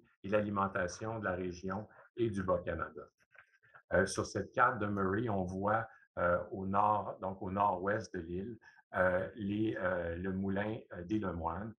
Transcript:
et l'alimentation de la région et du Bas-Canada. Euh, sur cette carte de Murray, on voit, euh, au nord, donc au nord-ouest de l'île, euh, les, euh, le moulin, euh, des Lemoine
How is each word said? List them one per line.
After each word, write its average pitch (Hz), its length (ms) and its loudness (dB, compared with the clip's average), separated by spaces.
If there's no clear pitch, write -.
et 98 60 -8
l'alimentation 101 920 0
de 101 60 -6
la 95 80 2
région 92 540 -4
et 117 120 2
du 98 140 -2
Bas-Canada. 85 580 0
Euh, 92 120 6
sur - 200 -2
cette 98 260 -4
carte 123 280 4
de 104 60 0
Murray, 101 420 2
on 98 160 0
voit, 101 440 0
euh, 87 180 4
au 95 160 -6
nord, 101 520 2
donc 98 220 -4
au 101 80 -4
nord-ouest 98 640 0
de 90 60 -2
l'île, 95 360 -6
euh, 92 400 4
les, 107 440 0
euh, 87 360 0
le 92 160 -2
moulin, 98 460 -2
euh, 90 100 -10
des 101 140 0
Lemoine 90 640 -2